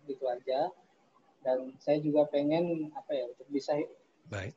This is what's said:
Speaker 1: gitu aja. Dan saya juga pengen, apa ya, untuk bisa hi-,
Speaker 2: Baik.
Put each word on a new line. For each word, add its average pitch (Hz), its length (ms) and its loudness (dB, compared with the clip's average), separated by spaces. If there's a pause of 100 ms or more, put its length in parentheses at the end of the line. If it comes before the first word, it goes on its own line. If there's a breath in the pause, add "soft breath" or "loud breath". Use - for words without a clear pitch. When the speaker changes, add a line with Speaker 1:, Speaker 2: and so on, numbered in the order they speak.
Speaker 1:
gitu 139 240 -8
aja. 127 400 0 (760)
Dan 131 360 0
saya 151 200 2
juga 147 280 4
pengen, 156 640 0
apa - 200 -8
ya, 127 160 -2
untuk - 200 -16
bisa 143 280 -2
hi-, 151 120 -2 (400)
Speaker 2:
Baik. 104 280 -6